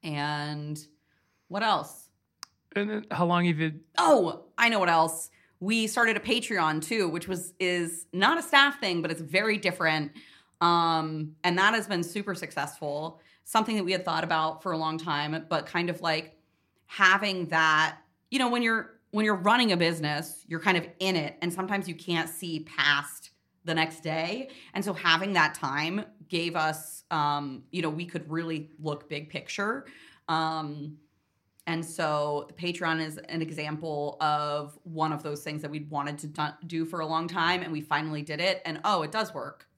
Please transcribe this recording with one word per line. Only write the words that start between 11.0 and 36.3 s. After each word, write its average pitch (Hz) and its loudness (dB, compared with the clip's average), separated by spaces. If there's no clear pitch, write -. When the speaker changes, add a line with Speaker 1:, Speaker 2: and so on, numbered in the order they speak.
Speaker 1:
and 175 4
that 202 6
has 220 0
been 180 0
super 196 -4
successful. 147 -6
Something 226 2
that 202 0
we 175 0
had 180 0
thought 160 0
about 160 0
for 185 -4
a 160 -2
long 160 -2
time, 156 -4
but 156 0
kind 175 -2
of, 160 -6
like, 160 -4
having 190 4
that, 156 4
you 254 -2
know, 247 2
when 240 2
you're, 226 0
when 214 2
you're 214 4
running 214 4
a 175 4
business, 160 0
you're 165 -4
kind 185 4
of 160 -2
in 185 2
it, 151 -2
and 170 -2
sometimes 190 -4
you 170 -8
can't 160 -2
see 165 -8
past 147 0
the 160 -2
next 160 0
day. 170 -4
And 196 -4
so 202 -4
having 170 4
that 160 4
time 156 -2
gave 170 -2
us, 156 -4
um, 143 -2
you 175 -4
know, 160 0
we 160 -6
could 165 -8
really 160 -4
look 151 -6
big 151 -8
picture. 220 -6
Um, 156 -4
and 165 -2
so 147 -2
the - -20
Patreon 170 -2
is 151 -10
an - -6
example 151 -4
of 147 0
one 160 -2
of 147 -6
those 147 -6
things 151 -6
that 147 -8
we'd 151 -8
wanted 147 -4
to 160 -10
do, 151 -4